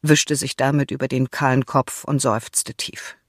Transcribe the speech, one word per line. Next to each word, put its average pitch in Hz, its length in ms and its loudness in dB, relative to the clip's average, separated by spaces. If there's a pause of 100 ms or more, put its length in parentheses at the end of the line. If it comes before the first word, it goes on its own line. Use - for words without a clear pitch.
wischte 151 340 4
sich - 200 -6
damit 139 340 2
über 135 180 -2
den 131 220 0
kahlen 135 360 2
Kopf - 380 -2
und 143 160 0
seufzte - 540 -2
tief. - 420 -12 (120)